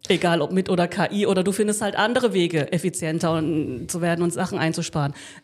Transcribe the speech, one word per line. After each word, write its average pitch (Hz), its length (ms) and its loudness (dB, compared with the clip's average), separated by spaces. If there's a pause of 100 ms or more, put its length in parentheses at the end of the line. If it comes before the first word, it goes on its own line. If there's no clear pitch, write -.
Egal, 170 320 2
ob 151 120 -2
mit 185 180 0
oder 175 160 2
K 175 240 -2
I, 202 160 0
oder 190 160 2
du 185 100 0
findest 208 300 0
halt 202 140 -2
andere 233 360 2
Wege, 170 400 2
effizienter 165 640 0
und, 156 560 -2
zu 175 100 -4
werden 170 220 2
und 175 100 2
Sachen 185 260 -2
einzusparen. 160 540 -2 (320)